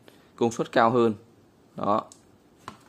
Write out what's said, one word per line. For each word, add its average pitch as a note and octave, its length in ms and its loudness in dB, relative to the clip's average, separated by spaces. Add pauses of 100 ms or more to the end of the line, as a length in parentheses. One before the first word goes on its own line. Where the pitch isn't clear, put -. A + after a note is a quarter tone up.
(360)
công A#2 160 0
suất D3+ 200 -8
cao A#2 180 4
hơn. A#2 240 2 (640)
Đó. - 280 -2 (840)